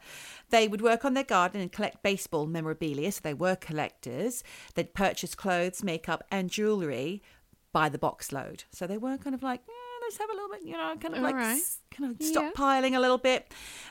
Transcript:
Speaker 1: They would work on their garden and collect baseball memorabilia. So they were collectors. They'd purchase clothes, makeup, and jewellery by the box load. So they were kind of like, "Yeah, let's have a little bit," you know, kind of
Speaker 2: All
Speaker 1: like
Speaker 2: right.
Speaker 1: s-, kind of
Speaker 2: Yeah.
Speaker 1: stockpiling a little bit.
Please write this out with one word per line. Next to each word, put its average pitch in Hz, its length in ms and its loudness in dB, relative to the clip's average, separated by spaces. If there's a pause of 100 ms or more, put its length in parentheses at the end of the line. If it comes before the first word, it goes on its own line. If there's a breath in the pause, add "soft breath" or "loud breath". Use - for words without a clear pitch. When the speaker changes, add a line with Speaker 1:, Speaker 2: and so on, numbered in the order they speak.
(500 loud breath)
Speaker 1:
They 220 180 8
would 202 120 -2
work 233 240 4
on 262 100 2
their 269 100 2
garden 185 360 4
and 175 120 -4
collect - 320 -4
baseball 175 420 0
memorabilia. 156 640 -2
So - 140 -6
they 151 100 -2
were 180 220 2
collectors. 151 880 -4 (320 loud breath)
They'd 170 180 -2
purchase 190 400 0
clothes, 180 480 0
makeup, 165 480 -2
and 190 200 -2
jewellery 185 720 0 (520 soft breath)
by 156 160 6
the 147 100 -4
box - 320 -2
load. 139 400 -8
So - 160 -8
they 196 100 -4
were 262 220 -4
kind 269 160 -6
of 254 80 -8
like, 254 240 -4
"Yeah, 466 80 -16 (280)
let's 453 160 -6
have 427 120 -4
a 427 40 -6
little 392 160 -8
bit," 403 120 -12
you 320 120 -10
know, 320 260 -4
kind - 140 -6
of - 40 -4
Speaker 2:
All 254 60 2
Speaker 1:
like 269 100 2
Speaker 2:
right. 240 240 0
Speaker 1:
s-, - 220 -4 (100)
kind 277 220 -6
of 214 80 -8
Speaker 2:
Yeah. 311 100 0 (220)
Speaker 1:
stockpiling 269 440 4
a 254 40 4
little 254 180 6
bit. 254 340 2 (380 loud breath)